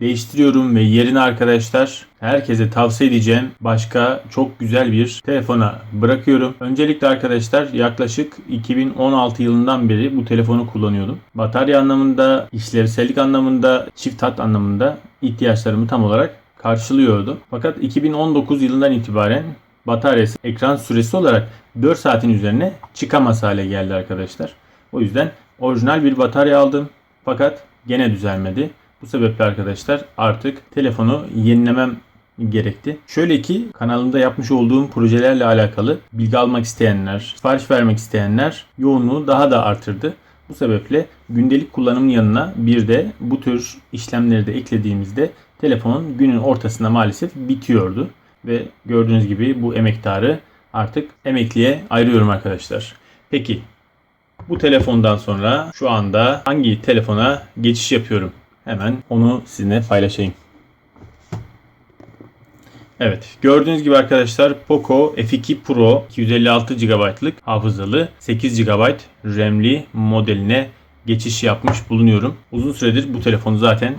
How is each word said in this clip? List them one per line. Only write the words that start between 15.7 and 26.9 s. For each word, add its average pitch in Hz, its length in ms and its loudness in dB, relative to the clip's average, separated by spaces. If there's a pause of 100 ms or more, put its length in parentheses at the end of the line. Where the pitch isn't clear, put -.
tam 117 180 0
olarak 113 360 0 (220)
karşılıyordu. 117 760 0 (120)
Fakat 143 300 -4
iki - 220 -2
bin 151 100 0
on 156 220 0
dokuz 143 280 0
yılından 135 300 2
itibaren 113 520 0 (420)
bataryası, 117 580 0
ekran 127 320 -2
süresi 117 400 -2
olarak 123 320 2 (340)
dört 160 160 2
saatin 117 300 0
üzerine 110 440 0 (220)
çıkamaz 123 480 0
hale 101 240 -2
geldi 95 280 -4
arkadaşlar. 92 580 -8 (400)
O 135 80 -4
yüzden 123 320 -2 (260)
orijinal 127 460 0
bir 135 140 2
batarya 139 400 2
aldım. 143 300 2 (360)